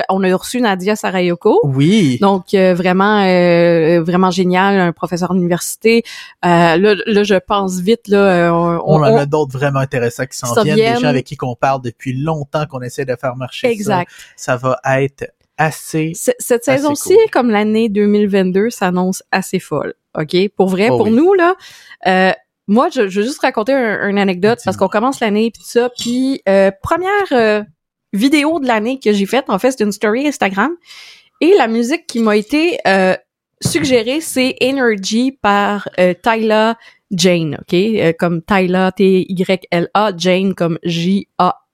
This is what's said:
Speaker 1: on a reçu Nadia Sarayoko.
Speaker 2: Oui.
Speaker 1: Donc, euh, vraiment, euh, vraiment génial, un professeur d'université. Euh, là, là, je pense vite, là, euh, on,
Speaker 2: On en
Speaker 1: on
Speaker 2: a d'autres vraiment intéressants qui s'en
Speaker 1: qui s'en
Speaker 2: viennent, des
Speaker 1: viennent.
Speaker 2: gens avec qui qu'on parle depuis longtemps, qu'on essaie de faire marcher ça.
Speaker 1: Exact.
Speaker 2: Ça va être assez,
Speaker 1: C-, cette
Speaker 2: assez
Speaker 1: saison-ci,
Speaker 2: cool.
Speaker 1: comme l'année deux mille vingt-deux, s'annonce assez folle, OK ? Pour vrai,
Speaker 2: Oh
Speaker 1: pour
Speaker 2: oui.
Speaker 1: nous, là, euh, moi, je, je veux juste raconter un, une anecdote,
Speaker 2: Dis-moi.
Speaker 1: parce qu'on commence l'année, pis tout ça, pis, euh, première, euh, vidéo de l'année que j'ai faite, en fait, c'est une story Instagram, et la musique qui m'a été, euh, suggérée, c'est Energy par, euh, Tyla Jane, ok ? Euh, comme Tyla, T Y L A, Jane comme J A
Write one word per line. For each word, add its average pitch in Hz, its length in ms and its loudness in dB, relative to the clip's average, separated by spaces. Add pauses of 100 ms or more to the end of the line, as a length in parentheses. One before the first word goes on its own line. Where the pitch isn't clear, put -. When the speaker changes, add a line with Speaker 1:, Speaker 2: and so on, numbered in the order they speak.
(100)
Speaker 1:
on 190 120 -2
a 185 140 2
reçu 240 240 -4
Nadia 202 340 0
Sarayoko. 185 720 0
Speaker 2:
Oui. 143 560 2
Speaker 1:
Donc, 196 320 0
euh, 185 220 4
vraiment, 190 500 2
euh, 170 800 4
vraiment 180 280 2
génial, 185 480 0
un 175 140 0
professeur 175 400 -6
d'université. 185 720 0 (420)
Euh, 170 320 4
là, 202 180 4 (120)
là, 208 160 2
je 202 140 2
pense 190 420 -2
vite, 214 300 -2
là, 196 400 2
euh, - 20 0
on, 170 460 0
Speaker 2:
On 156 60 4
en 147 120 4
Speaker 1:
on - 20 4
Speaker 2:
a 143 100 2
d'autres 147 260 -2
vraiment 139 280 -2
intéressants 131 460 -4
qui - 100 -14
s'en 127 120 -8
Speaker 1:
qui 120 60 0
s'en 233 100 2
Speaker 2:
viennent, 202 120 0
des 220 60 4
Speaker 1:
viennent. 233 180 0
Speaker 2:
gens 247 80 0
avec 247 160 0
qui 143 120 -14
qu'on 127 180 -8
parle 139 280 -2
depuis 123 300 -8
longtemps, 151 540 -4
qu'on 131 160 -10
essaie 123 240 -8
de 127 120 -4
faire 123 180 -6
marcher 131 320 -4
ça. 240 40 0
Speaker 1:
Exact. 202 380 -4 (260)
Speaker 2:
Ça 131 200 -4
va 127 220 -2 (200)
être 135 260 -4 (320)
assez, 156 580 -4
Speaker 1:
C-, - 240 -2
cette - 300 -2
Speaker 2:
assez 269 100 2
Speaker 1:
saison-ci, 294 360 0
Speaker 2:
cool. 440 180 4
Speaker 1:
comme 247 180 0
l'année 214 380 2
deux 208 180 0
mille 208 220 2
vingt-deux, 196 420 0
s'annonce 185 600 -2
assez 190 280 -4
folle, - 340 -6 (260)
OK ? 156 160 -4 (220)
Pour 202 120 2
vrai, 190 220 0
Speaker 2:
Oh 123 60 2
Speaker 1:
pour 214 100 2
Speaker 2:
oui. 214 60 0
Speaker 1:
nous, 330 220 4
là, 359 200 2 (520)
euh, 185 260 2 (340)
moi, 240 220 2
je, 226 200 -2
je 190 120 -4
veux 208 60 0
juste 285 160 -8
raconter 254 320 -2
un, 226 340 -2
une 196 100 -2
anecdote, 196 400 0
Speaker 2:
Dis-moi. - 60 -20
Speaker 1:
parce 196 140 -2
qu'on 190 100 2
commence 240 320 -2
l'année, 220 300 0
pis - 100 -18
tout - 60 -20
ça, 240 240 0
pis, 254 580 -4
euh, 196 220 4 (120)
première, 349 280 -2 (220)
euh, 214 300 2 (520)
vidéo 285 440 2
de 269 80 -6
l'année 240 340 -2
que 214 120 0
j'ai 196 140 0
faite, 247 220 -2
en 214 100 0
fait, 254 140 0
c'est 220 120 -2
une 208 80 -2
story 226 340 -2
Instagram, 208 440 -2 (720)
et 320 160 4
la 254 100 2
musique 240 380 -2
qui - 140 -4
m'a 214 180 2
été, 302 480 -2
euh, 190 280 2 (480)
suggérée, 254 600 0
c'est 254 400 -2
Energy 240 680 0 (120)
par, 202 560 -2
euh, 180 240 2
Tyla 220 560 0 (320)
Jane, 170 500 0
ok ? - 140 -8
Euh, 185 440 2
comme 170 220 -2
Tyla, 185 520 0
T 190 380 2
Y 185 400 -2
L 170 220 -2
A, 208 240 0
Jane 185 380 0
comme 170 300 -4
J 175 520 -2
A - 240 0 (140)